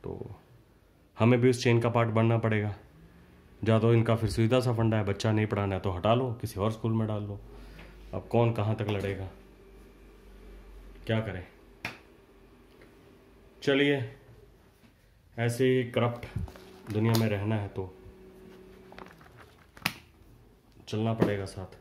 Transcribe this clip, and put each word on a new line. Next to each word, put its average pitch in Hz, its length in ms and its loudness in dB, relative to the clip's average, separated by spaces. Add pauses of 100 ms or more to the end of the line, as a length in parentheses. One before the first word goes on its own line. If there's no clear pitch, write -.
तो 50 140 -8 (960)
हमें 117 240 4
भी 127 100 6
उस 120 120 0
chain 120 180 4
का 120 80 0
part 113 220 0
बनना 113 280 2
पड़ेगा। 104 360 0 (880)
या 110 140 4
तो 113 160 4
इनका 113 220 4
फिर 107 140 0
सीधा 113 300 2
सा 120 120 0
फंडा 110 240 2
है, 104 80 0
बच्चा 101 280 0
नहीं 107 140 2
पढ़ाना 101 280 -2
है 90 60 -4
तो 98 100 -2
हटा 92 240 2
लो, 127 260 0
किसी 98 200 -8
और 110 120 0
school 113 200 -4
में 110 160 0
डाल 104 140 -4
लो। 101 160 -10 (760)
अब 95 140 -8
कौन 117 240 4
कहाँ 107 240 0
तक 101 120 -4
लड़ेगा, 98 400 -4 (1800)
क्या 110 140 0
करें। 92 260 -8 (2250)
चलिए, 139 360 4 (1400)
ऐसे 117 300 0
ही 127 240 2
corrupt 113 360 -2 (680)
दुनिया 110 220 2
में 113 140 2
रहना 101 280 -2
है 101 120 -4
तो 92 240 -10 (3000)
चलना 110 260 -2
पड़ेगा 104 320 0
साथ। - 340 -14